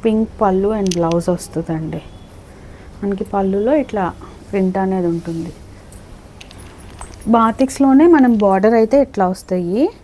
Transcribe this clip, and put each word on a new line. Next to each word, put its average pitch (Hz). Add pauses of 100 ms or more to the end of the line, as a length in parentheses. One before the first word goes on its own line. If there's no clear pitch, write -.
పింక్ 220 (120)
పళ్ళు 196 (100)
and 196
బ్లౌజ్ 170
వస్తుందండి. 160 (1000)
మనకి 202
పళ్ళులో 196 (120)
ఇట్లా 208 (460)
ప్రింట్ 190
అనేది 190
ఉంటుంది. 165 (1800)
బాతిక్స్‌లోనే 269 (100)
మనం 254 (100)
బోర్డర్ 196
అయితే 226
ఇట్లా 190
వస్తాయి. 185 (220)